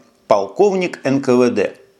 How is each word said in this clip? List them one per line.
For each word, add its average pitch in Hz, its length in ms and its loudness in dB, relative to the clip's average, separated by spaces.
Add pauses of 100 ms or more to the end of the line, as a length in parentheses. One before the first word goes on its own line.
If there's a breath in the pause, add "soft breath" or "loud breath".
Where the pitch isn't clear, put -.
(280)
полковник 180 760 0
Н 139 180 0
К 127 140 0
В 123 140 4
Д. 101 240 -4 (260)